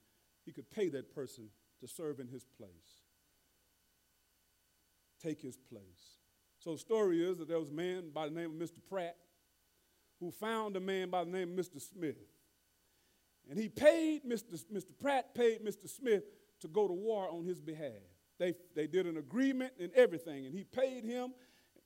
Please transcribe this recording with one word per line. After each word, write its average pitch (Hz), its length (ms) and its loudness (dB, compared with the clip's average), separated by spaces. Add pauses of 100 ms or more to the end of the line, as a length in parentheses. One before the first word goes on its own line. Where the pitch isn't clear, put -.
(440)
he 170 60 -14
could 135 200 -14
pay 202 180 0
that 135 260 -6
person 123 360 -10 (320)
to 120 60 -14
serve 151 320 -6
in 123 80 -10
his 123 160 -12
place, - 580 -20 (2250)
take 156 220 -4
his 131 140 -10
place. - 600 -20 (420)
So 165 120 -6
the 147 60 -6
story 190 440 4
is 180 160 0
that 156 100 -8
there 165 100 0
was 151 120 -2
a 147 40 -6
man 180 400 -4
by 156 120 -2
the 151 80 -6
name 165 160 -4
of 156 40 -8
Mister 160 340 -8
Pratt 175 280 -4 (1040)
who 175 100 -6
found 214 460 -2
a 180 40 0
man 185 300 0
by 180 140 2
the 170 60 -4
name 180 200 -2
of 180 60 -6
Mister 160 240 -4
Smith. 160 340 -4 (1400)
And 147 80 -4
he 220 100 -2
paid 311 560 6
Mister 233 300 -4
S-, 160 160 -10
Mister 202 220 -6
Pratt 269 420 0
paid 226 300 4
Mister 202 240 -6
Smith 220 340 2 (380)
to 170 80 -8
go 196 180 4
to 180 80 0
war 202 340 0
on 170 160 -4
his 180 160 -2
behalf. 151 300 -8 (480)
They, 175 160 2 (220)
they 151 100 2
did 180 200 4
an 170 100 -2
agreement 254 640 2
and 175 140 -6
everything, 165 520 6
and 135 80 -8
he 196 80 -6
paid 254 420 -2
him 247 300 -4 (520)